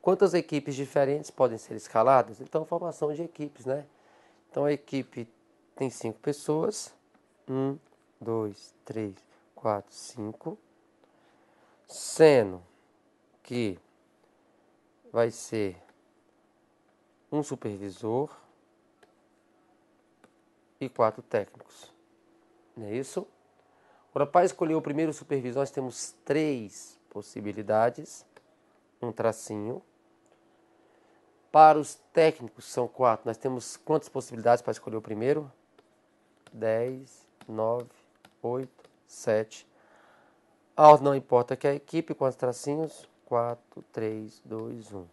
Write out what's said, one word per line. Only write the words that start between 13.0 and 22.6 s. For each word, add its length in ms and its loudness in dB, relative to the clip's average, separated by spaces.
que 340 -4
vai 180 2
ser 460 -6
um 120 -2
supervisor 880 -6
e 100 -8
quatro 320 2
técnicos. 720 -8